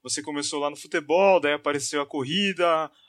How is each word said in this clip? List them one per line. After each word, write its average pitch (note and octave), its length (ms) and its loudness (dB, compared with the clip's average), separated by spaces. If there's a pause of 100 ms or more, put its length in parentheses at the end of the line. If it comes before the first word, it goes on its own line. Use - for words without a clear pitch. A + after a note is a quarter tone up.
Você B2+ 200 -8
começou D3 380 -6
lá D3 100 -2
no D3 80 -12
futebol, F3 640 2
daí D3 140 2
apareceu D3 480 -2
a C#3+ 40 -2
corrida, D#3+ 840 -2 (200)